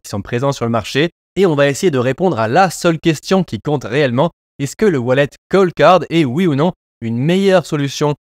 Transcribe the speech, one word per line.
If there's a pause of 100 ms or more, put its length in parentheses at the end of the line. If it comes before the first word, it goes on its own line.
qui
sont
présents
sur
le
marché, (260)
et
on
va
essayer
de
répondre
à
la
seule
question
qui
compte
réellement, (300)
est-ce
que
le
wallet (200)
Cold
Card (100)
est
oui
ou
non (280)
une
meilleure
solution (160)